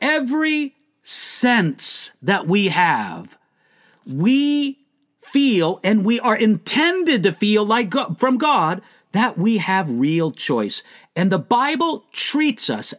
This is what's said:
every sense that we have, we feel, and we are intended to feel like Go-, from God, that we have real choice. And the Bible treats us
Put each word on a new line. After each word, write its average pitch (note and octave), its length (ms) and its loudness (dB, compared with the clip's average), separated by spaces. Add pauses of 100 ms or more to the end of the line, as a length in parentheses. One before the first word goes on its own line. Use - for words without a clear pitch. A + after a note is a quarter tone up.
every D4+ 760 -2 (280)
sense - 1080 -2 (100)
that F#3 240 0
we F#3+ 220 2
have, C#3+ 680 -2 (720)
we C4+ 720 0 (420)
feel, G#3 640 2
and G3+ 200 2
we A#3 160 0
are A3+ 160 0
intended D4 880 0
to F#3+ 80 2
feel G#3+ 320 0
like A3 260 0
Go-, B3 280 -4
from C4 200 0
God, G3 420 0 (320)
that A3 260 0
we G#3+ 200 2
have F#3 320 -2
real D#3 400 0
choice. A2+ 520 -4 (320)
And F#3 160 2
the F#3 80 0
Bible C#4+ 760 -2
treats - 560 -2
us A2 300 -4